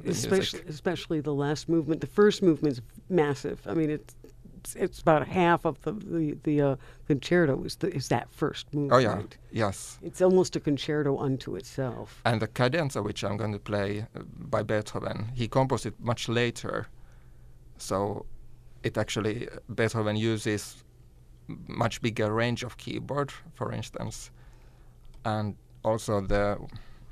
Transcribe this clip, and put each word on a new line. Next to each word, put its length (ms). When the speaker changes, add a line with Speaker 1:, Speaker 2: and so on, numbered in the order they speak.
Speaker 1:
the 60
Speaker 2:
Especially, 520
Speaker 1:
music. 80
Speaker 2:
especially 520
the 120
last 360
movement. 320
The 60
first 340
movement's 400
massive. 580
I 80
mean, 160
it's, 240
it's, 180
it's 240
about 280
half 360
of 200
the, 80
the, 500
the, 200
uh, 140
concerto 580
is 120
the, 200
is 120
that 240
first 340
Speaker 1:
Oh, 220
yeah. 120
Speaker 2:
movement. 280
Speaker 1:
Yes. 500
Speaker 2:
It's 220
almost 320
a 40
concerto 600
unto 360
itself. 680
Speaker 1:
And 160
the 60
cadenza, 560
which 200
I'm 140
going 160
to 60
play, 560
uh, 60
by 240
Beethoven, 720
he 120
composed 380
it 140
much 280
later. 600
So 480
it 140
actually, 500
Beethoven 420
uses 680
much 340
bigger 320
range 300
of 140
keyboard, 540
for 180
instance, 600
and 300
also 380
the 360